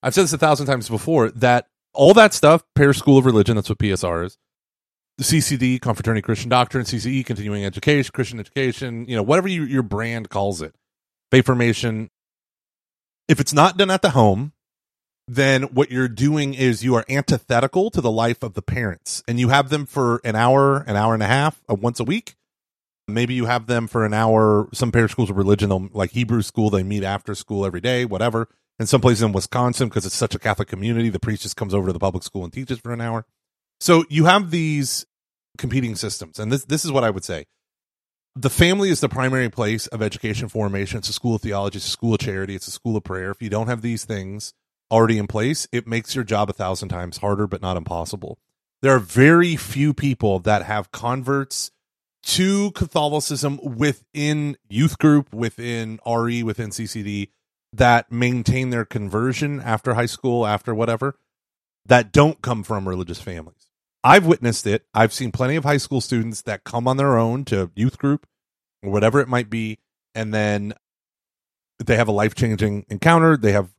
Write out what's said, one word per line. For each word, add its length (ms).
I've 120
said 100
this 80
a 60
thousand 280
times 220
before, 440
that 360
all 200
that 200
stuff, 280
Parish 240
School 200
of 80
Religion, 300
that's 120
what 100
P 140
S 120
R 200
is, 140
the 60
C 160
C 160
D, 220
Confraternity 440
Christian 260
Doctrine, 360
C 140
C 220
E, 20
continuing 420
education, 480
Christian 280
education, 640
you 100
know, 60
whatever 260
you, 160
your 180
brand 480
calls 320
it, 120
faith 160
formation. 640
If 100
it's 140
not 240
done 140
at 120
the 80
home, 420
then 360
what 260
you're 180
doing 460
is 280
you 140
are 120
antithetical 840
to 100
the 100
life 320
of 120
the 80
parents. 640
And 100
you 120
have 180
them 180
for 380
an 100
hour, 440
an 180
hour 180
and 80
a 60
half, 420
uh, 60
once 240
a 40
week. 300
Maybe 280
you 120
have 220
them 180
for 180
an 80
hour. 600
Some 160
parish 220
schools 180
of 60
religion, 320
they'll, 240
like 180
Hebrew 320
school, 280
they 120
meet 220
after 300
school 300
every 160
day, 240
whatever. 440
And 100
some 120
places 220
in 100
Wisconsin, 560
'cause 160
it's 100
such 200
a 60
Catholic 280
community, 400
the 120
priest 220
just 140
comes 160
over 140
to 60
the 80
public 240
school 180
and 100
teaches 280
for 120
an 80
hour. 240
So 280
you 160
have 260
these 560
competing 380
systems. 460
And 100
this, 140
this 200
is 60
what 140
I 60
would 140
say. 220
The 160
family 380
is 120
the 100
primary 400
place 380
of 120
education 480
formation. 500
It's 120
a 20
school 220
of 80
theology. 340
It's 100
a 40
school 240
of 60
charity. 340
It's 120
a 60
school 240
of 80
prayer. 260
If 120
you 80
don't 160
have 160
these 240
things 480
already 280
in 80
place, 440
it 160
makes 280
your 100
job 240
a 60
thousand 340
times 300
harder, 280
but 140
not 160
impossible. 600
There 140
are 40
very 580
few 360
people 480
that 240
have 280
converts 800
to 460
Catholicism 920
within 920
youth 300
group, 360
within 720
R 240
E, 120
within 300
C 140
C 160
D, 280
that 380
maintain 600
their 160
conversion 760
after 340
high 120
school, 400
after 280
whatever, 420
that 280
don't 280
come 220
from 260
religious 320
families. 480
I've 220
witnessed 400
it. 260
I've 200
seen 180
plenty 240
of 80
high 140
school 240
students 420
that 220
come 240
on 80
their 200
own 300
to 300
youth 220
group 280
or 80
whatever 300
it 80
might 200
be, 300
and 220
then 400
they 160
have 140
a 40
life-changing 760
encounter. 480
They 160
have 260